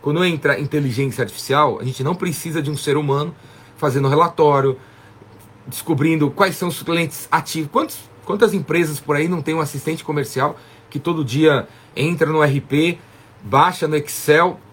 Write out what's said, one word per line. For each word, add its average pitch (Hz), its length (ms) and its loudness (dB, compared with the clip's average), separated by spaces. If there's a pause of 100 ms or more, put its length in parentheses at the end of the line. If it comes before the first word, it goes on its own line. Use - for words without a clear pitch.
Quando 156 240 0
entra 147 360 0
inteligência 135 640 -2
artificial, 135 580 0
a - 40 -10
gente 131 200 -6
não 160 100 0
precisa 165 480 -4
de 143 80 -4
um 147 60 -4
ser 143 200 0
humano 147 380 0 (420)
fazendo 139 320 0
relatório, 143 720 4 (880)
descobrindo 147 640 0
quais 190 240 2
são 180 140 -4
os - 160 -8
clientes 165 480 -4
ativos. 160 400 -2
Quantos, 302 260 -2 (260)
quantas 202 300 2
empresas 156 460 -2
por 147 160 -2
aí 151 100 0
não 175 160 -2
tem 156 140 -2
um 165 40 -2
assistente 156 440 -6
comercial 143 520 -4 (320)
que 143 120 -8
todo 160 240 -2
dia 135 420 2 (300)
entra 156 340 0
no 156 140 4
R 139 160 2
P, 160 380 0 (440)
baixa 151 460 2
no 151 80 0
Excel 151 640 2 (120)